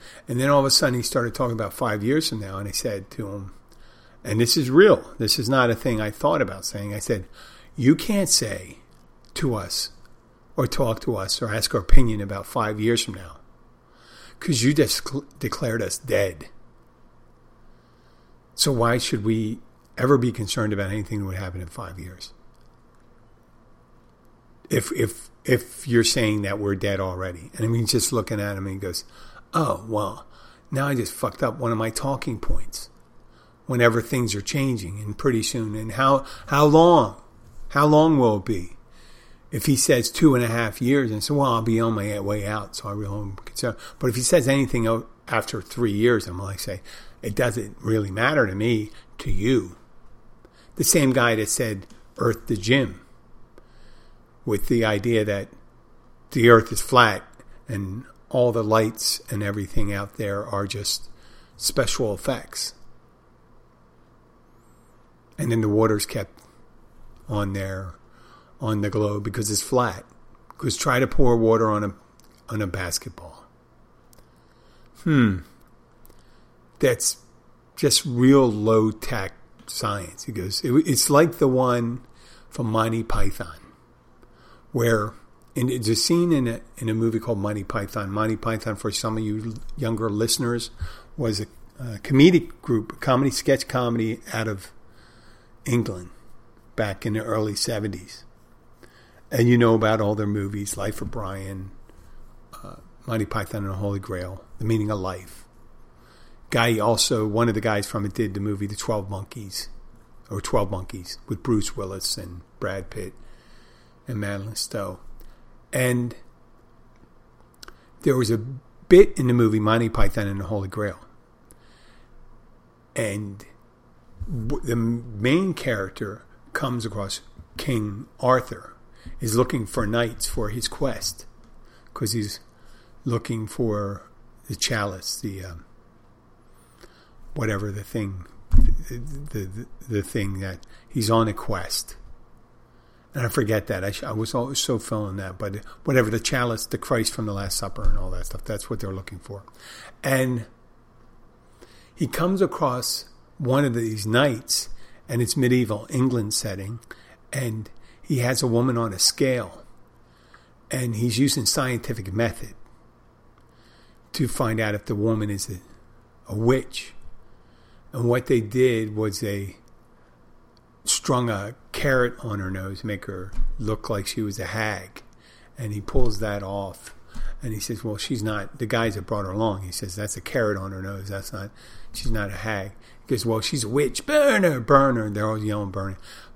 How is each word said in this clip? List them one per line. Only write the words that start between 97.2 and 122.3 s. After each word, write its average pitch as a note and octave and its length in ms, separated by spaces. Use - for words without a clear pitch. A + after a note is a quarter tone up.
early G#2+ 340
seventies. G2+ 680
And A#2 160
you A#2+ 100
know A#2 160
about A2+ 260
all G#2 160
their G#2 120
movies, G2+ 500
Life G#2 240
of G2 80
Brian, F#2+ 640
uh, F#2+ 120
Monty A2+ 180
Python G#2 380
and G2 100
the F#2+ 40
Holy G2+ 220
Grail, F#2 440
The A2 60
Meaning A2 260
of G#2 80
Life. F#2 460
Guy A#2 260
also, A2 480
one A2 240
of G2+ 60
the G#2+ 60
guys G#2 260
from G2+ 180
it G2 80
did G2+ 220
the G2+ 40
movie G2+ 280
The G2+ 80
Twelve G2+ 340
Monkeys, G2 600
or G2+ 100
Twelve G#2 300
Monkeys, F#2 480
with A2 140
Bruce A2 340
Willis F#2+ 400
and F2 260
Brad F#2+ 320
Pitt F#2+ 220
and G#2 120
Madeleine G2+ 360
Stowe. F#2+ 440
And B2 440
there C3+ 120
was B2 140
a A2+ 80
bit C3 800
in C3+ 80
the B2 80
movie A2+ 260
Monty A2 300
Python G#2 380
and G2 120
the F#2+ 60
Holy G2 220
Grail. G2+ 320